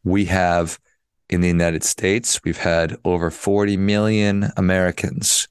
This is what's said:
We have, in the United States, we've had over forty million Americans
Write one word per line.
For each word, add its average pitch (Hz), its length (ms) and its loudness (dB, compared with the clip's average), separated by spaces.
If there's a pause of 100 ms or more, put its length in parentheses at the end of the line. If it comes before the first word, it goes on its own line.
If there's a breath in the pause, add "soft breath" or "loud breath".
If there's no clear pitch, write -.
We 95 220 2
have, 87 560 0 (500)
in 87 120 2
the 87 60 4
United 85 360 0
States, - 580 -2
we've 85 160 -4
had 82 460 0
over 85 260 0
forty 101 460 0
million 104 800 0
Americans - 960 0